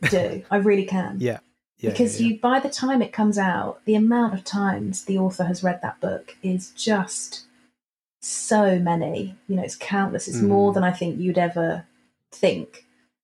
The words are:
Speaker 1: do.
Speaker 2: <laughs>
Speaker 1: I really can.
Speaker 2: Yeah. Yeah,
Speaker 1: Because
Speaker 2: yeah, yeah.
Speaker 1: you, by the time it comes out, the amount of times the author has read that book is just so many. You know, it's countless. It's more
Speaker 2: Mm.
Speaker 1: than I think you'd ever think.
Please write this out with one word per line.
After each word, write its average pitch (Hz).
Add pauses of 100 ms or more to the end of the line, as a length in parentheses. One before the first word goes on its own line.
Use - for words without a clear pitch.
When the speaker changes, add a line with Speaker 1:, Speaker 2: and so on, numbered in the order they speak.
(100)
Speaker 1:
do. 185
Speaker 2:
<laughs> -
Speaker 1:
I 202
really 202
can. 185
Speaker 2:
Yeah. 120 (400)
Yeah, 110
Speaker 1:
Because 233
Speaker 2:
yeah, 233
yeah. 220
Speaker 1:
you, -
by 254
the 277
time 262
it -
comes 208
out, -
the 214
amount 226
of 190
times 202
the 196
author 185
has 180
read 180
that -
book -
is 185
just - (760)
so 202
many. 170 (120)
You 190
know, 180
it's 156
countless. 196
It's 120
more 202
Speaker 2:
Mm. 196
Speaker 1:
than 185
I 180
think 170
you'd 180
ever 170 (460)
think. - (400)